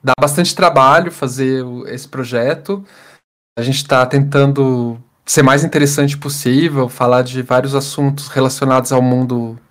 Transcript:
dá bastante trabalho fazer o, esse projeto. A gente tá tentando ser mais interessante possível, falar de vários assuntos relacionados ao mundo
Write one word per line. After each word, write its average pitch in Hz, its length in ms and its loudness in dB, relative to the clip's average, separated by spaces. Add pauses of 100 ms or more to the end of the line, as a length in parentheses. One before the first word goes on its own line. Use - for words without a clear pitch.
dá 135 180 2
bastante 151 340 0
trabalho 160 560 4
fazer 131 540 -4
o, 123 240 -12
esse 123 200 -12
projeto. 135 760 -4 (760)
A 117 40 -6
gente 135 240 -2
tá 127 200 4
tentando 135 960 0 (240)
ser - 160 2
mais 139 220 4
interessante 143 540 0
possível, 139 720 -2
falar 123 340 2
de 127 200 -6
vários 131 320 0
assuntos 139 540 -4
relacionados 131 640 0
ao 131 100 4
mundo 123 560 -2 (120)